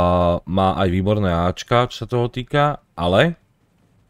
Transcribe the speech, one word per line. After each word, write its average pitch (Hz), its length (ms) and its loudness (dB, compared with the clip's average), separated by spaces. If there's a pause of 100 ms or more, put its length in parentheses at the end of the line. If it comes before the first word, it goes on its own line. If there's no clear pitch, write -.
(460)
má 92 360 0
aj 98 80 2
výborné 95 400 0
áčka, 87 600 0
čo - 160 -12
sa - 40 -10
toho 120 160 -2
týka, 143 560 -2 (160)
ale, 165 400 2 (720)